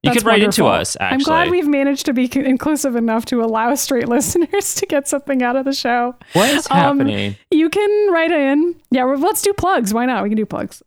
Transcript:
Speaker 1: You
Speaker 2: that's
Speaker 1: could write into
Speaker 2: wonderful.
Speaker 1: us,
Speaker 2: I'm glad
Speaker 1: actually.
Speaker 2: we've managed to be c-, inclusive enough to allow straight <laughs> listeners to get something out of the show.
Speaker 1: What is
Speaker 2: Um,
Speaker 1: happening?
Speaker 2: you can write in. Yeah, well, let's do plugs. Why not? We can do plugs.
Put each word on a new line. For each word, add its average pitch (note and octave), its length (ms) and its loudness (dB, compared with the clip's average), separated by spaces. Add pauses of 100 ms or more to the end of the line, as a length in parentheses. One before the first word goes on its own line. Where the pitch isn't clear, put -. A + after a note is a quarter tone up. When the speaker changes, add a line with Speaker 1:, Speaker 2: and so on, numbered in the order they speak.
Speaker 1:
You - 80 0
Speaker 2:
that's A#3+ 80 2
Speaker 1:
could A3 80 0
write A3 160 4
into G#3 220 2
Speaker 2:
wonderful. F#2 180 2
Speaker 1:
us, - 180 -6
Speaker 2:
I'm - 200 0
glad D#4 240 0
Speaker 1:
actually. F4 160 0
Speaker 2:
we've D4+ 80 -2
managed C#4 400 0
to C#4+ 60 0
be B3+ 140 0
c-, C4 160 -2
inclusive C4 520 0
enough A3+ 300 0
to A#3 180 -2
allow A3+ 320 0
straight A#3+ 340 -2
<laughs> - 0 -
listeners E4+ 640 0
to - 140 -4
get C#4+ 200 -2
something C#4 360 -2
out A#3+ 120 0
of C4+ 100 -2
the C4+ 80 -2
show. B3 420 -2 (180)
Speaker 1:
What G#3 160 4
is D4 220 0
Speaker 2:
Um, C4+ 60 4 (220)
Speaker 1:
happening? G2+ 360 -2 (160)
Speaker 2:
you D#4+ 180 4
can G#4 420 0
write E4 200 0
in. D4+ 420 2 (160)
Yeah, B3+ 140 2
well, C4+ 160 0
let's F4+ 240 0
do G4+ 100 2
plugs. D#4+ 400 0
Why A#3+ 140 0
not? A3 160 -2
We G#3 60 -2
can A3 60 0
do G#3+ 120 0
plugs. - 400 -8